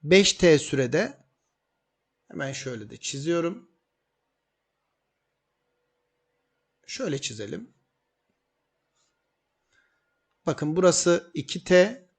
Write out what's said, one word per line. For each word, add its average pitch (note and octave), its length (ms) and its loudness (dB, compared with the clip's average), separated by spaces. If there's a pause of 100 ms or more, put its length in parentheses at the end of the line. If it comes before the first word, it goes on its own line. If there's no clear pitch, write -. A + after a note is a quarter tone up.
Beş F#3+ 300 4
T D#3+ 260 6
sürede. D3 640 -4 (1000)
Hemen C3+ 240 -10
şöyle A#2 380 -12
de A#2 80 -18
çiziyorum. E3+ 720 -6 (3250)
Şöyle D#3 340 -8
çizelim. A2 520 -12 (2750)
Bakın, D3+ 300 -4
burası F3 580 2
iki - 300 -8
T F#3+ 560 4